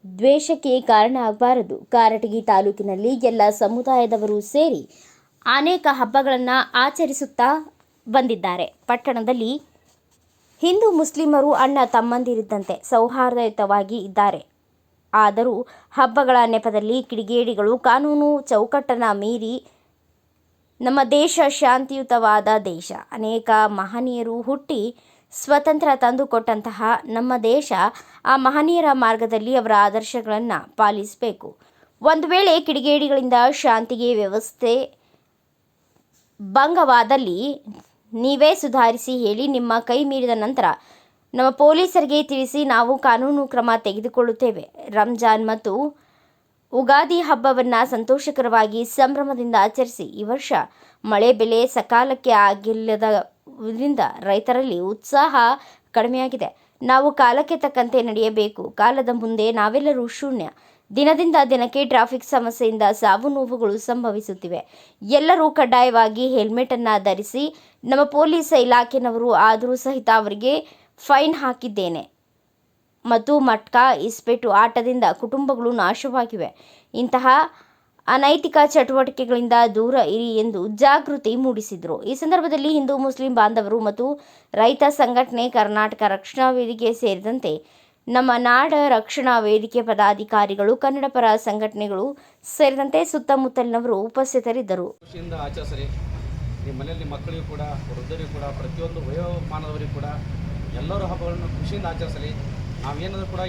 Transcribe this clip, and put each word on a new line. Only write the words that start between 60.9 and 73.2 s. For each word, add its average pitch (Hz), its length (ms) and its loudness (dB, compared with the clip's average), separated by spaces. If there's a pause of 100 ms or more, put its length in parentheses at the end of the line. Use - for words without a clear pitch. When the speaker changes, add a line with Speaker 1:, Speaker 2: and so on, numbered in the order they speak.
Speaker 1:
ದಿನದಿಂದ 311 460 2 (160)
ದಿನಕ್ಕೆ 254 380 -2
ಟ್ರಾಫಿಕ್ 247 440 0
ಸಮಸ್ಯೆಯಿಂದ 226 480 -2 (180)
ಸಾವು 214 340 2
ನೋವುಗಳು 233 420 -2 (120)
ಸಂಭವಿಸುತ್ತಿವೆ. 208 720 -6 (400)
ಎಲ್ಲರೂ 311 460 4 (120)
ಕಡ್ಡಾಯವಾಗಿ 240 680 4 (100)
ಹೆಲ್ಮೆಟನ್ನು 233 580 0 (140)
ಧರಿಸಿ. 208 340 -4 (400)
ನಮ್ಮ 269 220 2 (100)
ಪೊಲೀಸ್ 311 380 2 (120)
ಇಲಾಖೆನವರು 240 640 0 (180)
ಆದರೂ 240 260 0 (120)
ಸಹಿತ 262 220 -4 (120)
ಅವರಿಗೆ 208 340 -2 (520)
ಫೈನ್ 294 280 4
ಹಾಕಿದ್ದೇನೆ 208 640 -6 (1040)
ಮತ್ತು 233 280 0 (140)